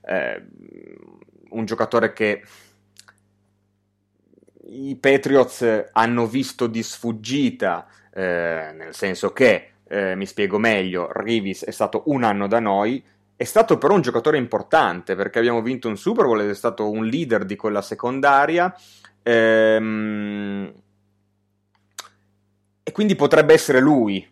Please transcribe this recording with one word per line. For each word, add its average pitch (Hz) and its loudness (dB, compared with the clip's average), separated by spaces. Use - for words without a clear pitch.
eh, 62 -6
un 110 -8
giocatore 113 0
che 104 -2
i 135 -10
Patriots 135 2
hanno 117 2
visto 123 -4
di 113 -4
sfuggita, 110 -4
eh, 85 -4
nel 80 -18
senso 98 -4
che, 110 2
eh, 95 -4
mi 95 -8
spiego 104 -4
meglio, 92 -2
Reeves 104 -6
è 107 -8
stato - -4
un 139 -2
anno 101 0
da 113 0
noi, 107 -2
è 123 -6
stato - 2
però 156 2
un 180 2
giocatore 123 0
importante, 107 -2
perché 98 -4
abbiamo 117 0
vinto 123 -6
un 107 -4
Super 214 0
Bowl 110 2
ed 104 -2
è 101 -6
stato 107 -4
un 110 -4
leader 113 -2
di 98 -8
quella 104 -4
secondaria, 143 0
ehm, 107 0
e - -10
quindi 202 0
potrebbe 151 6
essere 151 6
lui 120 2